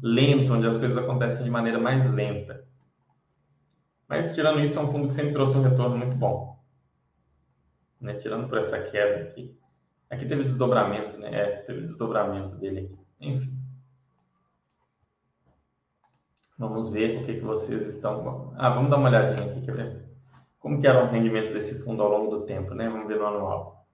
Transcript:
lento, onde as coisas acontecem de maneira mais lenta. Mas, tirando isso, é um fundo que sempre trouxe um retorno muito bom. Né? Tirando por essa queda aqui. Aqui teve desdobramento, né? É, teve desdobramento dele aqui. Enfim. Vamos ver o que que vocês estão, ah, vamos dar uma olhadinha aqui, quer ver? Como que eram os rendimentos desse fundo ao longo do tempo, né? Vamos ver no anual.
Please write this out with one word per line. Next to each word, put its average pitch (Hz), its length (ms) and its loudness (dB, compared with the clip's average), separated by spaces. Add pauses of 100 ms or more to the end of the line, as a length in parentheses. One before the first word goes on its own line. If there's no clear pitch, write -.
lento, 131 500 4
onde 113 140 4
as 113 100 2
coisas 123 200 0
acontecem 123 460 0
de 117 60 -2
maneira 117 300 0
mais 131 320 4
lenta. 104 560 -4 (1400)
Mas, 160 260 0
tirando 151 240 4
isso, 147 180 2
é 156 40 0
um 143 100 0
fundo 143 160 0
que 127 60 0
sempre 147 180 0
trouxe 135 260 4
um 135 40 6
retorno 127 360 4
muito 127 200 -2
bom. - 420 -2 (1400)
Né? 107 160 -10
Tirando 113 340 -6
por - 80 -2
essa 107 200 -2
queda 104 460 0
aqui. 123 340 -16 (520)
Aqui 131 160 -8
teve 139 180 -2
desdobramento, 110 760 0
né? 107 160 -10
É, 104 120 0 (160)
teve - 200 -10
desdobramento 98 760 -4
dele 95 240 -6
aqui. - 180 -12 (220)
Enfim. 135 360 -4 (3000)
Vamos 110 320 -4
ver 110 320 0
o - 20 -6
que 117 120 -6
que 113 100 -8
vocês 110 420 -4
estão, 110 680 -6
ah, 123 140 4
vamos 131 180 2
dar 139 80 6
uma 131 120 6
olhadinha - 360 4
aqui, - 160 -8
quer - 140 -8
ver? - 340 -10 (500)
Como 143 220 -2
que 143 60 6
eram 127 160 8
os 117 80 0
rendimentos 113 400 0
desse 104 320 -6
fundo 110 180 -2
ao 104 80 6
longo 104 260 2
do 104 100 -6
tempo, 98 280 -6
né? 113 160 -4
Vamos 110 180 -8
ver 107 120 -2
no 104 80 0
anual. 98 680 -6